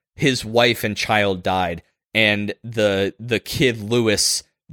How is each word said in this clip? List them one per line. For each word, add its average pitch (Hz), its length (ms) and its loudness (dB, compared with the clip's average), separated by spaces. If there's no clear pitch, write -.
His 131 300 0
wife 117 400 2
and 107 100 -4
child 101 480 -2
died, 90 400 -2
and 104 400 2
the, 104 560 0
the 113 220 -2
kid 120 400 0
Lewis 107 640 0